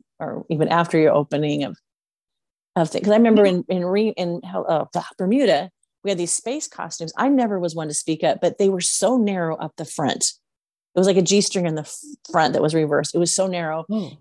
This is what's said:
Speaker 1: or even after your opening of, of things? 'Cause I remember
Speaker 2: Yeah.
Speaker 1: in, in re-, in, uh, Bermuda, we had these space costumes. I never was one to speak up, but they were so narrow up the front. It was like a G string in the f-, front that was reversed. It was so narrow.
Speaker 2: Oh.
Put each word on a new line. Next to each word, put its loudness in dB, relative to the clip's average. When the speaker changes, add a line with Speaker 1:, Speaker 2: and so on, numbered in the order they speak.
Speaker 1:
or -10
even 0
after 2
your 6
opening 0
of, -8
of 0
things? -4
'Cause 4
I 6
remember 6
Speaker 2:
Yeah. 6
Speaker 1:
in, 0
in 0
re-, 0
in, -4
uh, -2
Bermuda, 2
we -2
had -2
these -2
space -6
costumes. -10
I 2
never 2
was -4
one -6
to -8
speak -4
up, 0
but 0
they 4
were -2
so 0
narrow 0
up -10
the -8
front. -4
It 2
was 4
like 4
a 4
G 2
string -2
in -2
the -6
f-, -14
front 2
that 0
was 0
reversed. 0
It 2
was 0
so 0
narrow. -6
Speaker 2:
Oh. -6